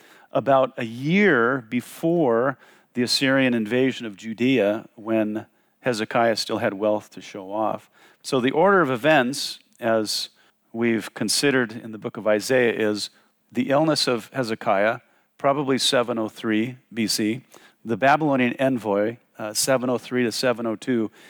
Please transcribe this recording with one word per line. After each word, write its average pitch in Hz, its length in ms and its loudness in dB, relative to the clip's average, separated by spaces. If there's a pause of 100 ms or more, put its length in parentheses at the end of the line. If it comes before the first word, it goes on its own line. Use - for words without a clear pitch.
(320)
about 131 440 2
a 127 80 -6
year 131 840 2
before 131 880 0 (360)
the 123 80 -2
Assyrian 131 520 2
invasion 120 500 0
of 104 120 -12
Judea, 113 800 0
when 110 500 -2 (340)
Hezekiah 117 560 0
still 110 220 -4
had 104 160 -2
wealth 104 380 -2
to 92 100 -20
show 95 300 -14
off. 104 360 -4 (340)
So 135 180 0
the 131 100 2
order 185 320 6
of 131 80 2
events, 131 720 2 (200)
as 113 480 0 (440)
we've 113 420 -2
considered 127 580 0
in 113 200 -12
the 107 60 -12
book 117 180 -10
of 104 100 -8
Isaiah, 110 460 2
is 107 380 -2 (420)
the 123 180 -2
illness 147 380 2
of 117 240 -2
Hezekiah, 113 680 0 (380)
probably 139 400 0
seven 120 400 0
oh 107 100 -4
three 113 480 -2 (160)
B 110 140 -2
C, 113 360 -2 (420)
the 110 140 -4
Babylonian 135 560 2
envoy, 113 640 0 (200)
uh, 107 140 -8
seven 127 380 0
oh 117 80 0
three 123 240 -2
to 113 100 0
seven 120 340 -2
oh 110 100 -2
two, 113 340 -2 (200)